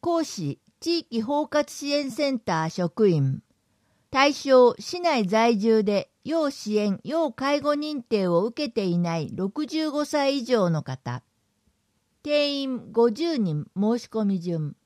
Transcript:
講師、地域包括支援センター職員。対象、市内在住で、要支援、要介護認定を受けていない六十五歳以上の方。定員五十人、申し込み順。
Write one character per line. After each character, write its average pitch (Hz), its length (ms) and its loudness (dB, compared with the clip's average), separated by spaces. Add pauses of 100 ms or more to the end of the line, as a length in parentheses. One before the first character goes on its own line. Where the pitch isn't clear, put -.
講 339 220 0
師、 151 360 -6 (200)
地 339 200 -2
域 226 240 -6
包 285 240 -2
括 294 200 0
支 - 240 -10
援 285 200 -2
セ 277 200 -2
ン 254 80 -2
タ 160 260 -2
ー 165 40 -2
職 185 400 2
員。 139 320 2 (720)
対 277 220 4
象、 254 440 6
市 349 220 -8
内 294 260 2
在 220 320 2
住 220 260 4
で、 196 280 0 (120)
要 302 280 0
支 208 260 -4
援、 208 260 0
要 302 280 -2
介 285 300 -2
護 294 120 0
認 294 300 -4
定 202 240 0
を 175 180 4
受 285 220 -4
け - 40 -6
て 208 140 -2
い 175 140 2
な 170 180 0
い 151 160 -6
六 196 320 -4
十 311 240 -4
五 294 160 -2
歳 285 320 0
以 254 60 -4
上 226 260 2
の 160 140 -2
方。 123 400 -10 (1000)
定 294 320 0
員 269 380 -6
五 233 180 4
十 311 280 -2
人、 160 280 0 (100)
申 214 220 2
し 226 100 -8
込 220 180 -2
み 196 140 0
順。 165 360 -4 (100)